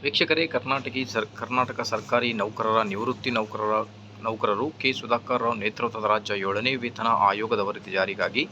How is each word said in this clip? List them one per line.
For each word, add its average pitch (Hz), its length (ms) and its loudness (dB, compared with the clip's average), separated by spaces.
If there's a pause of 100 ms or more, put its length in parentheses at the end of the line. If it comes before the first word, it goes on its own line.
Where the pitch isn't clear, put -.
ವೀಕ್ಷಕರೇ, 156 420 2 (120)
ಕರ್ನಾಟಕಿ 131 460 -2 (100)
ಸರ್-, 107 200 -2 (100)
ಕರ್ನಾಟಕ 123 380 0 (120)
ಸರ್ಕಾರಿ 120 380 0 (120)
ನೌಕರರ 110 380 2 (120)
ನಿವೃತ್ತಿ 117 460 -2
ನೌಕರರ, 107 380 0 (480)
ನೌಕರರು 110 400 2 (140)
ಕೆ 135 180 2
ಸುಧಾಕರ್ 120 460 0
ರಾವ್ 117 160 0
ನೇತೃತ್ವದ 107 520 -2
ರಾಜ್ಯ 107 220 0 (140)
ಏಳನೇ 107 240 0 (100)
ವೇತನ 117 280 -2 (180)
ಆಯೋಗದ 107 400 2
ವರದಿ 101 280 -6
ಜಾರಿಗಾಗಿ 95 560 0